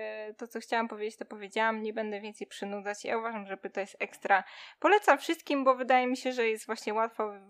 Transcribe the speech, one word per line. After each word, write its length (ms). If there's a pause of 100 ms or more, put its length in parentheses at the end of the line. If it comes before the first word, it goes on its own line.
(380)
to 100
co 120
chciałam 280
powiedzieć, 300
to 80
powiedziałam. 580
Nie 100
będę 280
więcej 260
przynudzać. 580
Ja 120
uważam, 300
że 100
płyta 240
jest 180
ekstra. 440 (360)
Polecam 380
wszystkim, 460
bo 120
wydaje 320
mi 100
się, 140
że 160
jest 180
właśnie 280
łatwo 400 (160)